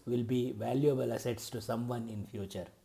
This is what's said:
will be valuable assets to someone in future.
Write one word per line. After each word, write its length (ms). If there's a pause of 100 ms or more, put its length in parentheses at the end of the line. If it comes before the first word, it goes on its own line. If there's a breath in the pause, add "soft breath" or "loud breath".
will 180
be 280
valuable 600
assets 380
to 100
someone 480
in 160
future. 400 (200)